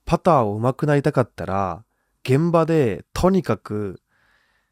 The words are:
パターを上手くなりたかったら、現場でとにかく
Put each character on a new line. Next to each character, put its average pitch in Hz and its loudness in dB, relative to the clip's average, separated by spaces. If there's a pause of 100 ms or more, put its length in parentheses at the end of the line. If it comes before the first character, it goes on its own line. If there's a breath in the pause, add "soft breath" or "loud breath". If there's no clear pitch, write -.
パ - 0
タ 151 4
ー - 0
を 104 -2
上 120 0
手 - -16
く 156 -2
な 147 2
り 143 2
た 147 0
か 131 2
っ - -10
た - -12
ら、 92 -4 (380)
現 151 0
場 165 2
で 143 0
と 175 2
に 190 2
か 110 -2
く 104 -8 (720)